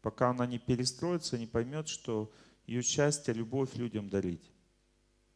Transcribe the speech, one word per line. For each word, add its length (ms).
Пока 300
она 140
не 140
перестроится, 760
не 100
поймёт, 400
что 460
её 160
счастье — 520
любовь 440
людям 320
дарить. 420